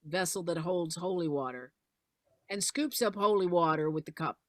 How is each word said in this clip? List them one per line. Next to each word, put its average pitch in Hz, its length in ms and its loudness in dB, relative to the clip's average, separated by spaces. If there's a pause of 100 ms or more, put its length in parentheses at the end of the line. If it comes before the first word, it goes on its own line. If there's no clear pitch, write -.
vessel 180 380 0
that 170 140 0
holds 170 380 0
holy 175 320 -2
water, 131 440 -2 (760)
and 196 140 -4
scoops - 380 -2
up 214 140 2
holy 202 320 2
water 160 420 4
with 156 160 -2
the - 60 -14
cup. 156 260 -4 (120)